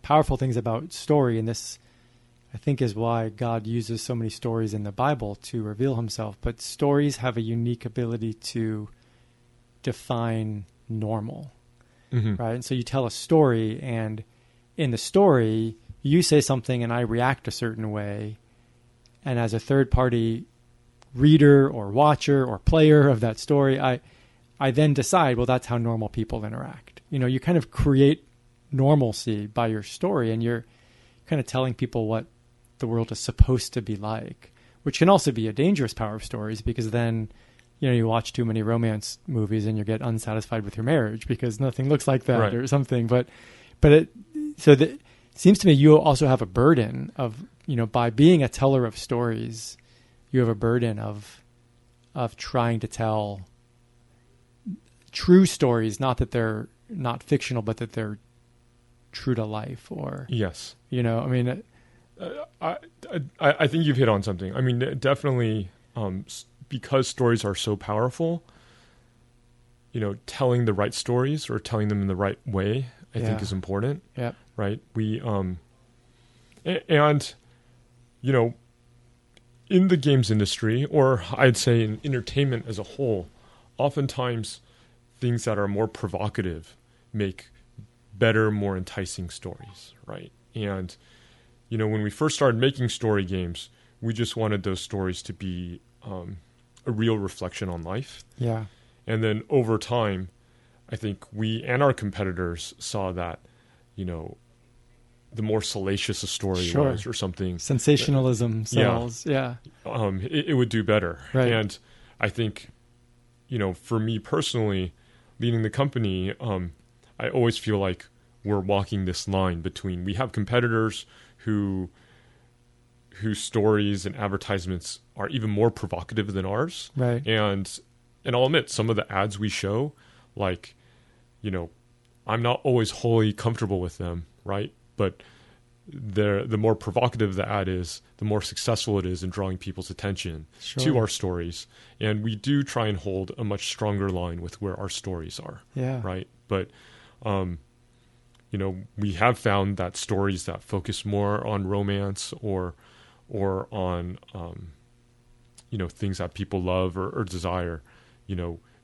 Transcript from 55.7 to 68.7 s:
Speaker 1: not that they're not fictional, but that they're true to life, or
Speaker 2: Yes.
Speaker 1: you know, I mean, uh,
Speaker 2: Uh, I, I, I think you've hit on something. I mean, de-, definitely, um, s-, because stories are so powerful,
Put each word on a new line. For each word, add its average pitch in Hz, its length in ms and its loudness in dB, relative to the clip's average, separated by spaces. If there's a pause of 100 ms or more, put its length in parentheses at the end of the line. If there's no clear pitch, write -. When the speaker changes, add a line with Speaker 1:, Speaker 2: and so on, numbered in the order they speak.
Speaker 1:
not 131 180 0
that 127 120 -2
they're 110 380 -2 (200)
not 131 340 -6
fictional, 127 400 -2
but 107 160 -4
that 117 140 -8
they're 107 260 -6 (920)
true - 220 -2
to 110 100 -2
life, 107 460 -8
or 139 380 -8
Speaker 2:
Yes. - 480 -4 (120)
Speaker 1:
you 123 140 -2
know, 117 180 0
I - 60 -4
mean, 123 220 0
uh, 127 80 -4 (640)
Speaker 2:
Uh, 294 240 -10 (160)
I, 165 160 -4 (640)
I, 147 200 4
I 156 60 4
think 160 200 0
you've 139 100 4
hit 127 120 4
on 101 140 4
something. 98 320 -6
I 127 60 -2
mean, 127 200 0
de-, 131 140 -2
definitely, 123 760 0 (260)
um, 98 300 -4
s-, - 180 -16 (240)
because 135 400 0
stories 117 360 2
are 101 100 -2
so 104 220 -2
powerful, 127 640 -2 (1500)